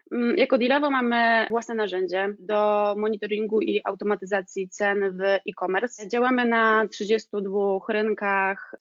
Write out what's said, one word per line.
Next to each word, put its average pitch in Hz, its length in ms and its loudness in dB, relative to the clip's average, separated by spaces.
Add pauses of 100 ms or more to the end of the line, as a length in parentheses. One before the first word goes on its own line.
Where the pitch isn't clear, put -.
(120)
Mm, 240 260 0
jako 269 200 2
Dilavo 277 340 2
mamy 233 580 2
własne 233 260 -4
narzędzie 190 640 -2
do 208 580 2
monitoringu 208 640 -2
i 208 220 0
automatyzacji 196 840 -4
cen 202 480 -2
w 185 40 -6
e-commerce. 196 840 -2
Działamy 240 380 2
na 220 420 4
trzydziestu 208 540 -2
dwóch 196 480 -2
rynkach, 202 920 0